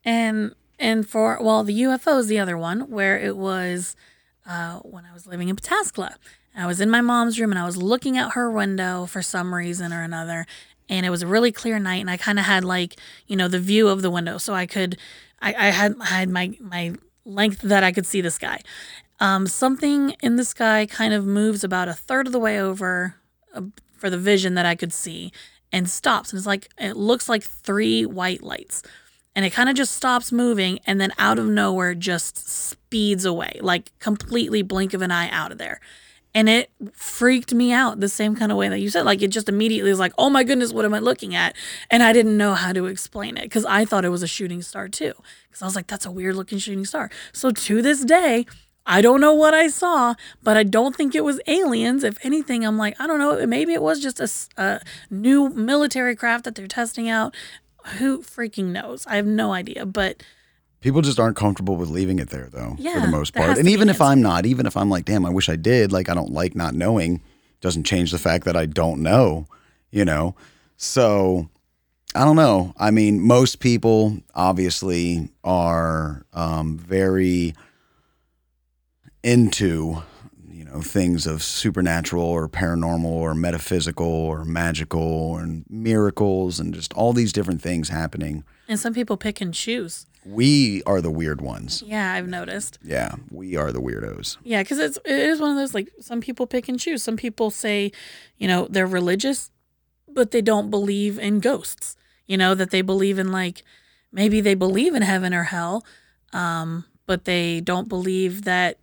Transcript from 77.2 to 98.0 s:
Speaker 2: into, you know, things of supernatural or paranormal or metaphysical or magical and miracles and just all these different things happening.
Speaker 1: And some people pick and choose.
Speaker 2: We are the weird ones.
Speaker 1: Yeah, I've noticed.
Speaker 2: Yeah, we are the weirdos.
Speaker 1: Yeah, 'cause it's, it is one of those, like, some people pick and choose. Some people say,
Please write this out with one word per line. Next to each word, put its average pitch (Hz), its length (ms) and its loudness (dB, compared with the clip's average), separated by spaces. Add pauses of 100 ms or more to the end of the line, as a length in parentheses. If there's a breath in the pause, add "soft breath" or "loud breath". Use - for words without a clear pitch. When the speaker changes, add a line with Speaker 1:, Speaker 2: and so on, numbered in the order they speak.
Speaker 2:
into, 87 800 2 (480 loud breath)
you 82 140 -18
know, 73 160 -10
things 87 460 0
of 80 160 -4
supernatural 87 800 -2
or 82 240 -2
paranormal 85 560 0
or 82 300 -2
metaphysical 85 720 -2
or 80 380 -2
magical 80 920 -2
and 82 320 -8
miracles 101 920 0
and 85 160 -6
just 82 200 -10
all 117 180 2
these 117 200 2
different 90 280 -2
things 82 300 -4
happening. 78 540 -6 (240 soft breath)
Speaker 1:
And 214 120 -4
some 233 140 -4
people 226 220 -4
pick 208 240 -8
and 180 120 -6
choose. 220 540 -8 (180)
Speaker 2:
We 113 600 2
are 95 160 2
the 82 100 -2
weird 76 300 -4
ones. 62 460 -8
Speaker 1:
Yeah, 208 260 -4
I've 180 160 -6
noticed. 180 540 -10
Speaker 2:
Yeah, 62 320 -6 (160)
we 90 260 -10
are 73 160 -2
the 62 80 -6
weirdos. 53 640 -8
Speaker 1:
Yeah, 220 180 -2
'cause 277 160 -4
it's, 294 260 -4
it 277 140 -2
is 302 220 0
one 294 100 0
of 285 60 0
those, 277 180 -4
like, 202 160 -4 (100)
some 233 200 -8
people 247 260 -6
pick 247 220 -4
and 254 100 -4
choose. 302 240 -4
Some 220 140 -4
people 220 340 -2
say, 208 400 -2 (460 loud breath)